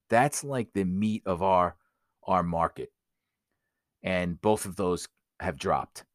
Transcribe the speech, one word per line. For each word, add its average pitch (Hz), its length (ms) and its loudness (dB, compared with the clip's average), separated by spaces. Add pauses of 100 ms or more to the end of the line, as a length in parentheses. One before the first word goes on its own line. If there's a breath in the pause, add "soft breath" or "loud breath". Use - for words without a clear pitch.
(100)
that's 131 340 2
like 131 300 -4
the 98 100 0
meat 104 400 -2
of 90 180 -2
our, 90 340 2 (480)
our 92 180 2
market. 82 500 -2 (1120)
And 90 400 -2
both 107 240 2
of 90 100 -12
those 90 320 -2 (320)
have 85 160 -4
dropped. 71 480 -4 (100)